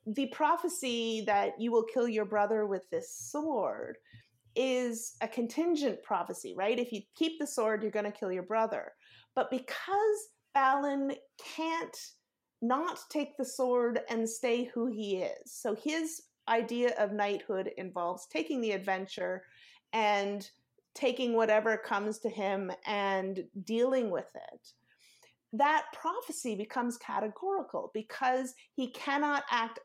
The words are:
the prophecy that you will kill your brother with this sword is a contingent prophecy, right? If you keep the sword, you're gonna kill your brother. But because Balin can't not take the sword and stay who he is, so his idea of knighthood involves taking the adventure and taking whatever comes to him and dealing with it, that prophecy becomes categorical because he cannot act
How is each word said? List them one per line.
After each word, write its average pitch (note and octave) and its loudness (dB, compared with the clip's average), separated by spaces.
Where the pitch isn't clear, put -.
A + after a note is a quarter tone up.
the A#3+ 0
prophecy B3 0
that G3+ 2
you A#3 2
will A3+ 6
kill A#3+ 2
your G#3+ 2
brother G#3 2
with F#3+ -2
this E3 -4
sword C#4 -2
is B3 0
a G#3+ 0
contingent C#4+ 0
prophecy, F3 -4
right? G#3+ 2
If A#3+ -2
you G3+ -6
keep D#4+ 0
the D4 -2
sword, A3 0
you're G#3+ -2
gonna G#3 0
kill G3+ -4
your F3+ -2
brother. A3 0
But C4 2
because G4+ 0
Balin C#4 4
can't A#4 -4
not C#4 0
take C#4+ -2
the C4+ -2
sword A#3+ 2
and A3+ 0
stay A#3+ 0
who A#3+ -2
he G#3 -2
is, - -4
so G#3+ -4
his D#4+ -4
idea A#3+ 2
of G3+ 2
knighthood G3+ -2
involves F3+ -4
taking D#4 -2
the G#3+ 0
adventure F#3+ -2
and G3+ 2
taking B3 0
whatever G#3+ 6
comes G#3+ -2
to - -2
him G3 -2
and G3 0
dealing A#3 2
with E3 -4
it, - -16
that C#4+ 4
prophecy D#4+ -4
becomes A#3 -2
categorical C#4 -4
because B3+ -2
he B3+ -2
cannot C#4+ 0
act A#3 0